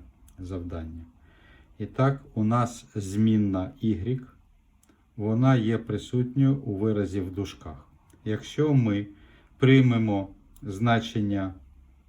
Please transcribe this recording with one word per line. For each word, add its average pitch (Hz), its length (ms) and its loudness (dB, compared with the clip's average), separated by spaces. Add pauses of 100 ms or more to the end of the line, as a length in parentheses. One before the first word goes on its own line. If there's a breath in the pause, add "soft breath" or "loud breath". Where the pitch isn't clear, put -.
(380)
завдання. 85 680 -10 (720 soft breath)
І 104 80 -8
так, 135 380 -2 (100)
у 107 100 0
нас 120 500 -2
змінна 101 800 0 (100)
y... 110 380 -2 (960 soft breath)
Вона 117 400 4
є 113 220 0
присутньою 123 800 0
у 104 200 -6
виразі 101 440 0
в 90 140 -8
дужках. 82 540 -10 (360)
Якщо 143 500 -2
ми 104 320 2 (520 loud breath)
приймемо 120 760 4 (280)
значення, 101 920 -2 (540)